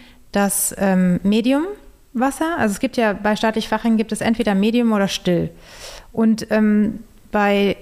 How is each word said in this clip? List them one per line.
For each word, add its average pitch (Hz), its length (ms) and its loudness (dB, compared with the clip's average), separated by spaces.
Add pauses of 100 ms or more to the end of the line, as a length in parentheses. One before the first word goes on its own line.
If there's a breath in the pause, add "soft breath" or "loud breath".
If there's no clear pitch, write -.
(320 loud breath)
das, - 480 -2
ähm, 185 440 2
Medium-Wasser, 277 1300 -2
also 214 160 0
es 190 60 -8
gibt - 180 -4
ja 220 160 0
bei 208 220 -2
Staatlich 220 340 -2
Fachingen 220 280 0
gibt 214 140 -2
es 208 100 -6
entweder 220 340 0
Medium 226 380 2
oder 196 140 2
Still. 170 440 -2 (600 loud breath)
Und, 220 380 0
ähm, 214 500 2 (320)
bei 202 500 2